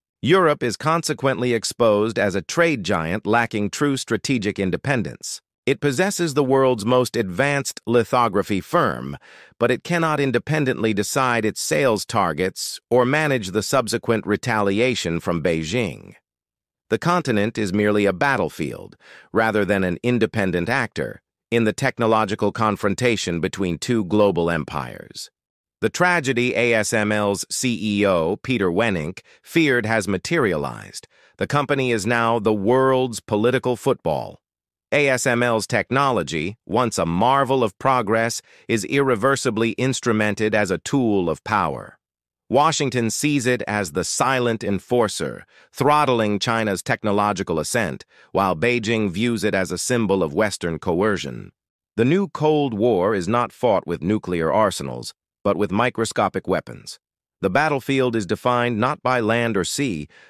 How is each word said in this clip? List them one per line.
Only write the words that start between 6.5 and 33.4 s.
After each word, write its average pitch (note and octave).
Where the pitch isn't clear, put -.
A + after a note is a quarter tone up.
most B2
advanced B2+
lithography A2
firm, D2
but B2
it B2+
cannot E3
independently B2+
decide A#2
its G#2
sales C3+
targets F2+
or B2
manage C3+
the G2
subsequent A#2
retaliation G#2
from E2+
Beijing. D#2+
The A2
continent B2
is G#2
merely G#2
a G2
battlefield, E2+
rather G#2+
than F#2+
an F2+
independent G2+
actor, A2
in A#2
the G#2+
technological A2
confrontation G#2
between F2
two A2+
global F2
empires. C#2
The A2
tragedy C3
A A#2
S G#2+
M G#2+
L's G#2
C A#2+
E G2+
O, F2
Peter G2+
Wennink, F#2
feared C3
has G#2+
materialized. D#2
The G2+
company C#3
is G#2
now A#2
the A2
world's B2+
political A#2+